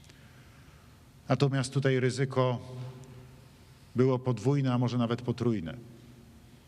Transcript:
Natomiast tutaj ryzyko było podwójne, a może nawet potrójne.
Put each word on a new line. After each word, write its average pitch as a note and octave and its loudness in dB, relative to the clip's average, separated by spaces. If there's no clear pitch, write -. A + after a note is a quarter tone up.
Natomiast C3+ 2
tutaj C3+ 2
ryzyko B2+ 0
było B2+ 4
podwójne, B2+ 0
a B2 2
może A#2+ 0
nawet A#2+ 0
potrójne. A2+ -2